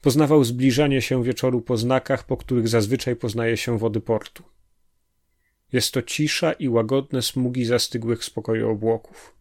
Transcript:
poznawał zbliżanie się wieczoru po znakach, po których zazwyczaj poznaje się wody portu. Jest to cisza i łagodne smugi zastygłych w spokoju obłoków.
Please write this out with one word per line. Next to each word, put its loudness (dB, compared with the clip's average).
poznawał 4
zbliżanie 2
się 0
wieczoru 0
po -2
znakach, 0
po -4
których 0
zazwyczaj 0
poznaje -2
się -2
wody -2
portu. -4
Jest 0
to 0
cisza -2
i -4
łagodne 0
smugi -2
zastygłych -2
w -8
spokoju -4
obłoków. -4